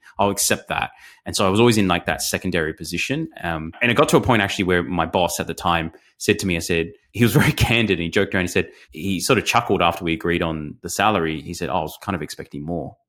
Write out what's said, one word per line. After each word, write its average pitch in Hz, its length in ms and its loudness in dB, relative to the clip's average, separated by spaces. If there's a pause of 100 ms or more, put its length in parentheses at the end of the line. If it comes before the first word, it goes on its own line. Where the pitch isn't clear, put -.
(180)
I'll 101 120 2
accept - 380 -2
that." - 240 -4 (340)
And - 100 -6
so 104 100 2
I 95 40 4
was 104 100 2
always 117 160 6
in, 98 120 2
like, 87 180 0
that 80 160 -2
secondary 87 500 -2
position. 87 560 -6 (140)
Um, 82 400 -6
and 120 80 2
it 113 80 2
got 151 100 4
to 170 80 4
a 117 60 6
point 113 180 4
actually 98 240 0
where 87 180 2
my 82 220 0
boss 87 360 0
at 82 60 -2
the 85 60 -6
time 82 400 0 (240)
said - 220 0
to 101 80 -4
me, 87 100 0
I 85 40 -2
said, 85 320 -2 (200)
he 104 100 0
was 110 100 4
<laughs> - 20 -4
very 151 180 4
candid 107 460 2
and 85 60 -2
he 85 40 -4
joked 98 260 0
around. 92 100 2
He 90 40 -4
said, - 220 0 (220)
he 87 280 -4
sort 123 180 2
of 90 60 -2
chuckled 107 380 2
after 85 220 2
we 82 100 0
agreed 85 260 -2
on 80 400 -4
the 87 80 -12
salary. 87 540 0
He 87 100 -12
said, 82 160 -6
"Oh, 82 120 0
I - 20 -4
was 78 180 -10
kind 98 160 -4
of 76 60 -6
expecting 71 420 -12
more." 78 320 -8 (120)